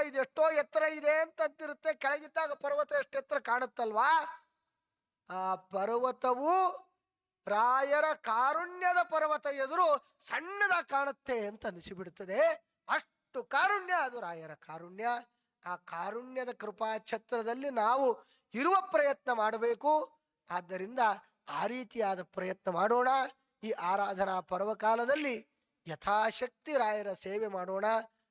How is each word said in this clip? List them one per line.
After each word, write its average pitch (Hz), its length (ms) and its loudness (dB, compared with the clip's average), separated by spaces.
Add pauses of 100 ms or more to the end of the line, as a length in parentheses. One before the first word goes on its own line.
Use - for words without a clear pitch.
ಇದು 269 140 -4
ಎಷ್ಟೋ 311 320 2
ಎತ್ತರ 302 320 0
ಇದೆ 302 360 2
ಅಂತ 320 220 -2
ಅಂತಿರುತ್ತೆ. 302 520 -4
ಕೆಳಗಿದ್ದಾಗ 294 580 -2
ಪರ್ವತ 285 400 -2
ಎಷ್ಟು 277 260 -2
ಎತ್ತರ 277 220 -4
ಕಾಣುತ್ತಲ್ವಾ? 233 680 0 (1200)
ಆ 185 260 -2
ಪರ್ವತವು 254 1300 0 (580)
ರಾಯರ 269 680 4
ಕಾರುಣ್ಯದ 339 880 0
ಪರ್ವತ 311 420 0
ಎದುರು 285 760 0
ಸಣ್ಣದಾಗಿ 359 680 -2
ಕಾಣುತ್ತೆ 269 580 -2
ಅಂತ 208 180 -10
ಅನಿಸಿಬಿಡುತ್ತದೆ. 185 760 -6 (460)
ಅಷ್ಟು - 560 -6
ಕಾರುಣ್ಯ 370 500 0
ಅದು 262 260 0
ರಾಯರ 165 340 -10
ಕಾರುಣ್ಯ. 175 540 -8 (580)
ಆ 180 100 -6
ಕಾರುಣ್ಯದ 240 760 -8
ಕೃಪಾ 220 480 -6
ಛತ್ರದಲ್ಲಿ 233 720 -4
ನಾವು 247 540 2 (300)
ಇರುವ 302 280 2
ಪ್ರಯತ್ನ 294 500 2
ಮಾಡಬೇಕು. 233 880 0 (300)
ಆದ್ದರಿಂದ 185 500 -6 (480)
ಆ 160 180 -4
ರೀತಿಯಾದ 214 580 -4
ಪ್ರಯತ್ನ 185 480 -6
ಮಾಡೋಣ. 220 360 4 (560)
ಈ 220 80 -4
ಆರಾಧನಾ 190 680 0
ಪರ್ವಕಾಲದಲ್ಲಿ 226 1080 0 (380)
ಯಥಾಶಕ್ತಿ 214 920 -2
ರಾಯರ 214 360 0
ಸೇವೆ 208 340 -6
ಮಾಡೋಣ. 190 380 -4 (440)